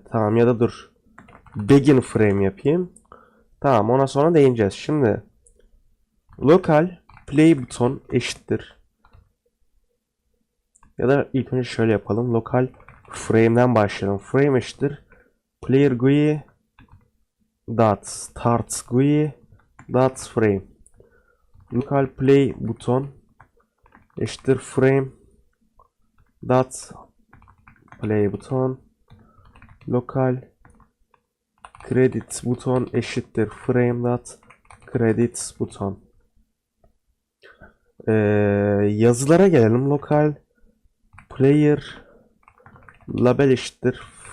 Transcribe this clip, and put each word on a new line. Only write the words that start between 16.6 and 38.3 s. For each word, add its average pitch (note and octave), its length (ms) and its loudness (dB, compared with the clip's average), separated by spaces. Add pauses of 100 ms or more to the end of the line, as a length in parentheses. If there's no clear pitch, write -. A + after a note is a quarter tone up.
dot A2 380 0
start - 800 -6
gui D3 460 0 (580)
dot B2+ 260 0
frame. G#2 440 -2 (1080)
Local C3+ 340 -2
play C3+ 520 0
buton B2 500 -6 (1120)
eşittir - 400 -4
frame C3+ 500 0 (1400)
dot B2+ 420 -2 (1120)
play G#2 320 0
buton. C3 480 -6 (1080)
Local B2+ 540 -4 (1500)
credit B2 560 -2
buton B2 480 -4
eşittir A2+ 560 -4
frame A#2+ 640 -2
dot - 280 -8 (540)
credit A#2 680 -2
buton. G2+ 440 -8 (2000)
Ee, A2 40 0 (760)